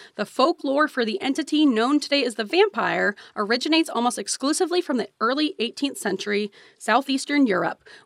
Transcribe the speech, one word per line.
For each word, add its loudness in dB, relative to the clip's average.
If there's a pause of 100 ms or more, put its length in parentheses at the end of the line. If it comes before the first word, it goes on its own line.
(160)
The -4
folklore 2
for -2
the -4
entity 0
known 4
today 0
as -4
the -4
vampire 0 (200)
originates 0
almost -2
exclusively -2
from -2
the -2 (120)
early 0
eighteenth -4
century -2 (260)
southeastern 2
Europe, 0 (240)